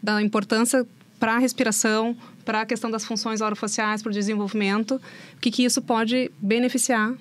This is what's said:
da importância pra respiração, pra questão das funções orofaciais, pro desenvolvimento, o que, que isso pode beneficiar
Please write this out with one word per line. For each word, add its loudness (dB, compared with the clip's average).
da 0
importância 2
pra 2
respiração, 2
pra 0
questão -4
das -4
funções -4
orofaciais, -2
pro -4
desenvolvimento, 0
o -12
que, 0
que 2
isso 2
pode 0
beneficiar 2